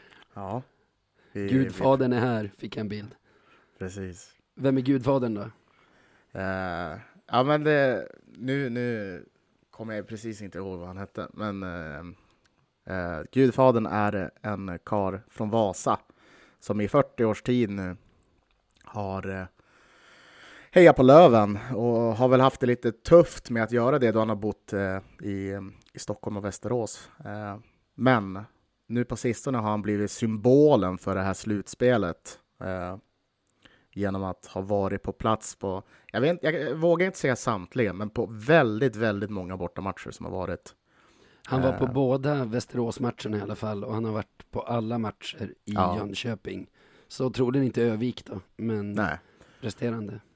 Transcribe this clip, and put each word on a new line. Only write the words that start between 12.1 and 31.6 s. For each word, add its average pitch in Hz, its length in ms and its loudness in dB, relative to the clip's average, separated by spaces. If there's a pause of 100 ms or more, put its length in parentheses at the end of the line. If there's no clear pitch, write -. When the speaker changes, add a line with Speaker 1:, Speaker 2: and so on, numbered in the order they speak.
Speaker 1:
eh, 87 260 -6 (100)
gudfadern 127 540 4
är 98 440 -2 (120)
en 98 420 -8
karl 98 340 -2 (100)
från 107 220 -6
Vasa 107 500 0 (600)
som 104 200 -4
i 104 80 0
fyrtio 135 360 2
års 107 180 0
tid 123 280 2
nu 95 260 -8 (880)
har, 98 440 -8 (120)
eh, 92 40 -10 (1300)
hejat 175 260 10
på 143 60 4
Löven 123 560 8 (160)
och 113 420 0
har 127 120 4
väl 127 120 6
haft 131 200 4
det 127 60 0
lite 120 260 0
tufft - 580 4
med 117 120 0
att 110 100 -4
göra 120 260 2
det 120 140 4
då 110 60 2
han 110 100 2
har 107 80 -2
bott, 104 360 -6
eh, 98 260 -2 (240)
i, 98 360 -6 (340)
i - 60 -18
Stockholm 107 380 -8
och 101 80 -6
Västerås. 107 640 -6 (140)
Eh, 104 340 -10 (360)
men 104 500 2 (420)
nu 120 180 -2
på 120 120 -8
sistone 127 420 -2
har 107 120 -2
han 104 120 -2
blivit 104 280 -2
symbolen 113 880 4
för 95 160 -4
det 95 80 0
här 95 120 -2
slutspelet, 104 1040 -2 (220)